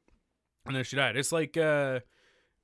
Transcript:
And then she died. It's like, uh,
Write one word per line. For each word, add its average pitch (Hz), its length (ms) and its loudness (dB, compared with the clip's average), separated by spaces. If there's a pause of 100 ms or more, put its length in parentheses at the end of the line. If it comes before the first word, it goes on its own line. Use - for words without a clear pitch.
(640)
And 135 100 -6
then 131 80 -2
she 127 140 -8
died. 123 180 2
It's 139 160 -2
like, 165 240 -2
uh, 143 460 2 (640)